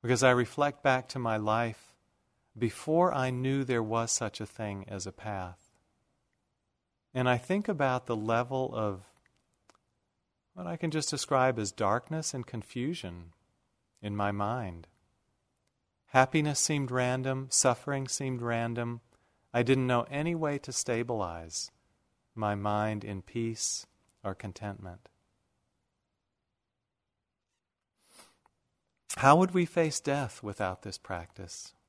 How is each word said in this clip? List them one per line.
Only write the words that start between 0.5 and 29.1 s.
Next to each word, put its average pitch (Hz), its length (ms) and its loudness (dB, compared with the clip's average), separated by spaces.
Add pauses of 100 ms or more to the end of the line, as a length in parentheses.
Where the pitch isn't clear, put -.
back 127 280 2
to - 100 -6
my 113 180 0
life 110 560 0 (640)
before 156 560 2
I 131 160 0
knew 135 320 0
there 120 200 0
was 113 280 -2
such - 300 -4
a 107 60 -6
thing 101 420 -8
as 95 180 -8
a 95 60 -10
path. 92 580 -10 (1400)
And 127 140 2
I 123 100 4
think 196 300 0
about 135 380 0
the 117 100 -2
level 120 580 0
of 101 300 -4 (1500)
what 180 140 -10
I 170 100 -4
can 165 140 -2
just 151 180 -2
describe 131 500 2
as 104 140 -2
darkness 123 640 0
and 127 120 -6
confusion 107 840 -8 (720)
in 104 140 -4
my 101 160 0
mind. 101 560 -4 (1200)
Happiness 143 520 4
seemed 143 320 0
random, 131 600 0
suffering 135 580 2
seemed 131 340 -4
random. 117 580 -2 (540)
I 120 80 4
didn't 131 240 4
know 120 240 2
any 151 240 -2
way 147 240 -2
to 135 140 -10
stabilize 104 960 -4 (640)
my 104 200 -2
mind 104 500 -2
in 98 180 -6
peace - 640 -6 (380)
or 95 100 -4
contentment. 98 760 -12 (4000)